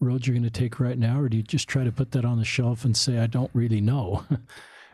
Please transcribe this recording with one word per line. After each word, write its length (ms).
roads 260
you're 80
gonna 140
take 300
right 180
now, 220
or 100
do 80
you 60
just 240
try 160
to 80
put 200
that 140
on 120
the 80
shelf 380
and 120
say, 240
"I 80
don't 260
really 280
know"? 480
<laughs> 60